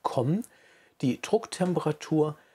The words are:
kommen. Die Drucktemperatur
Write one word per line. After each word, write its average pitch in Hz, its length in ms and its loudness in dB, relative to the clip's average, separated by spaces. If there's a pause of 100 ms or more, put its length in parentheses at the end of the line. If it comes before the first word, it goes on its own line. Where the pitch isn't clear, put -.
kommen. 156 420 0 (560)
Die 123 220 0
Drucktemperatur 160 1120 0 (180)